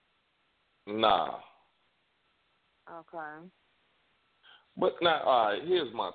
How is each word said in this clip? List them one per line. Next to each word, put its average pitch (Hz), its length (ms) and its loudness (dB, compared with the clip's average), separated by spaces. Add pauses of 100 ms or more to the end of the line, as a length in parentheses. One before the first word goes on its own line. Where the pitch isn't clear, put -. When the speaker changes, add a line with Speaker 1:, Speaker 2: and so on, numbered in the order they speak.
(880)
Speaker 1:
Nah. 98 520 2 (1500)
Speaker 2:
Okay. 160 560 -14 (1300)
Speaker 1:
But - 240 0
now, 160 240 2
all 120 220 4
right, 101 180 -2
here's 160 300 -2
my 101 200 -6